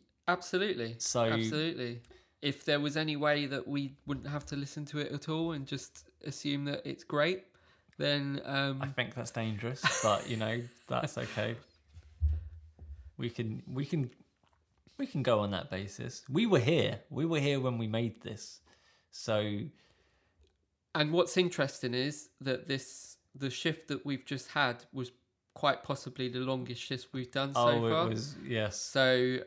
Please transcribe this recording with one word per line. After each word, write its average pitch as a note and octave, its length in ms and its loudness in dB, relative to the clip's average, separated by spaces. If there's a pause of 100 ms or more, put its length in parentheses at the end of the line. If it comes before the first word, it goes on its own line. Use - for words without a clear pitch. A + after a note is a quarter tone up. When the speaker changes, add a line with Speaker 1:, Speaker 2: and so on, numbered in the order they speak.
(280)
Speaker 1:
absolutely. F3+ 720 0
Speaker 2:
So - 240 2
Speaker 1:
Absolutely. A#2+ 800 0 (420)
If C#3 220 -2
there D3 140 4
was D3 180 0
any D#3 180 0
way D3 320 2
that C3+ 200 -4
we C#3 280 -4 (100)
wouldn't C#3 220 -4
have D3 200 -6
to D3 80 -6
listen C#3+ 300 -6
to D3+ 140 -6
it C#3+ 120 -4
at C#3+ 180 -6
all E3 240 0
and C#3 120 -6
just - 420 -10 (160)
assume C#3+ 420 -2
that C#3+ 200 -2
it's - 180 -8
great, E3 420 2 (520)
then, C#3+ 480 0
um, C#3 360 0
Speaker 2:
I C3+ 60 -2
think B2+ 260 -2
that's A#2+ 180 -4
dangerous, A2+ 520 -2 (180)
but, G#2 280 4
you A#2 80 0
know, A2 220 0 (160)
Speaker 1:
<laughs> - 120 -20
Speaker 2:
that's B2 320 -2
okay. A#2 360 -2 (1600)
We A#2+ 120 -2
can, A#2 380 -4
we C#3 180 -2
can, C#3+ 240 0 (880)
we C#4 80 -2
can C#3+ 160 -2
go A2+ 200 6
on G2+ 100 0
that F2+ 180 -4
basis. G2 600 -6
We F#3 180 2
were F3 120 8
here. A2+ 400 4 (100)
We C3 160 -2
were E3 140 2
here C#3 200 2
when B2+ 180 0
we A2+ 100 0
made A2+ 340 -2
this. - 400 -12 (500)
So G#2+ 480 0 (1400)
Speaker 1:
And D3+ 160 4
what's F3 260 4
interesting C#3+ 560 2
is C#3 360 -2 (120)
that C3 260 -2
this, - 500 -6 (180)
the C3+ 140 -2
shift D#3+ 400 -2
that C#3 160 -4
we've C#3 200 -2
just - 240 -6
had B2+ 420 2
was B2+ 200 -6 (420)
quite - 300 2
possibly C3 460 -4
the B2+ 100 -4
longest B2+ 420 -2
shift - 320 -6
we've B2+ 180 -4
done C#3 220 0
so B2 160 4
Speaker 2:
Oh, A#2 160 4
it A2+ 60 4
Speaker 1:
far. D#3+ 180 4
Speaker 2:
was, A2+ 340 -2
yes. A2 380 0
Speaker 1:
So, B2+ 640 4